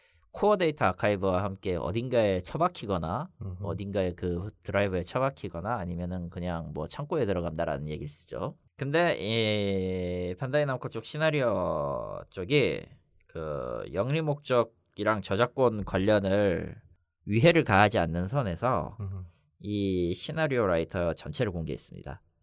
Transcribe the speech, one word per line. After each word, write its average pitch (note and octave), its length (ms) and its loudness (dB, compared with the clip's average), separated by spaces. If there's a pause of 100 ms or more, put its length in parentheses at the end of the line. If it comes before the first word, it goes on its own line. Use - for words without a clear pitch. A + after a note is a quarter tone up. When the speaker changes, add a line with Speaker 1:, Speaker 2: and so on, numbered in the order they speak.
(360)
Speaker 1:
코어 G#3 220 4
데이터 D#3 260 2
아카이브와 F#2+ 580 2
함께 F#2+ 340 -4
어딘가에 G#2 640 2
처박히거나 A2+ 880 -2 (100)
Speaker 2:
음흠. F#2+ 260 -8
Speaker 1:
어딘가에 F#2+ 460 -2
그 F2+ 380 -4 (120)
드라이브에 G2 420 0
처박히거나 B2 720 -4
아니면은 F2 520 -6
그냥 E2+ 460 -6
뭐 D2+ 120 -6
창고에 D3 380 -4
들어간다라는 E2 640 -2
얘기를 D2+ 200 -8
쓰죠. D2 460 -8 (220)
근데 D3+ 420 0
이 F#2 1160 0
반다이 C#3 320 0
남코 B2+ 240 -4
쪽 A2+ 160 -10
시나리오 E2+ 1200 -2
쪽이 F#2 540 0 (460)
그 C2+ 540 -6 (120)
영리 B2+ 260 0
목적이랑 A#2 1040 0
저작권 A2 640 2
관련을 G2 880 4 (480)
위해를 C#3+ 400 6
가하지 G#2 340 6
않는 E2+ 280 0
선에서 A2 760 -2
Speaker 2:
음흠. F#2+ 240 -8 (360)
Speaker 1:
이 F#2+ 520 0
시나리오 C#3 540 0
라이터 E2+ 480 0
전체를 B2+ 360 -4
공개했습니다. D2 720 -8 (220)